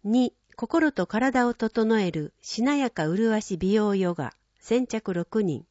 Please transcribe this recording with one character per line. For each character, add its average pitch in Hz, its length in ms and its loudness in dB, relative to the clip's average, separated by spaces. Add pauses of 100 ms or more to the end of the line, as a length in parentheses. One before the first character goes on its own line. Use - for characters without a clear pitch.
二、 233 300 2 (220)
心 311 360 0
と 180 140 -2
体 247 400 0
を 240 80 0
整 220 460 0
え 180 100 0
る 156 320 -6
し - 200 -6
な 285 140 2
や 269 140 0
か 156 160 -2
麗 214 340 0
し 190 160 -6
美 185 160 0
容 214 220 2
ヨ 180 200 0
ガ。 - 200 -8 (240)
先 247 280 -2
着 214 280 -6
六 175 280 -2
人。 156 280 -2